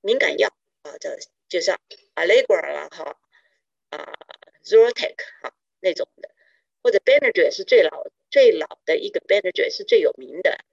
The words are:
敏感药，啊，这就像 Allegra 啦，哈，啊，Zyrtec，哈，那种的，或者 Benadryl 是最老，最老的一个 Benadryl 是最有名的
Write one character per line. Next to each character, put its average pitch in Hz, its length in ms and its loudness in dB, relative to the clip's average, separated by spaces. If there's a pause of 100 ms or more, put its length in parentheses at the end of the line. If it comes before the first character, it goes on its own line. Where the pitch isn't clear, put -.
敏 220 160 0
感 151 220 -2
药， - 100 0 (320)
啊， - 180 -20
这 - 160 -10 (320)
就 175 140 -4
像 - 180 -4 (360)
Allegra 170 580 0
啦， 147 160 -12
哈， - 300 -16 (720)
啊， - 240 -16 (500)
Zyrtec， - 520 2 (260)
哈， - 120 -14 (260)
那 180 140 -2
种 - 140 -8 (100)
的， - 120 -18 (520)
或 247 80 0
者 202 80 2
Benadryl 247 540 2
是 190 120 -12
最 226 200 4
老， - 240 -4 (240)
最 262 200 6
老 - 340 -6
的 160 120 0
一 202 140 -8
个 - 100 -6
Benadryl - 480 -2
是 - 140 -12
最 - 160 2
有 - 180 2
名 131 240 -16
的 - 160 -2 (160)